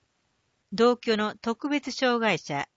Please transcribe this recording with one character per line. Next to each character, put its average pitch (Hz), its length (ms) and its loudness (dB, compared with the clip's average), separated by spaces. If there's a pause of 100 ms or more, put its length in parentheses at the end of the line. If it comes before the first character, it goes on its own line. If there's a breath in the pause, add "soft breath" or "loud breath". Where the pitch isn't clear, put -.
(720)
同 233 240 4
居 220 200 0
の 214 180 -2
特 233 340 -4
別 277 220 -2
障 240 280 0
害 208 180 2
者、 143 400 -6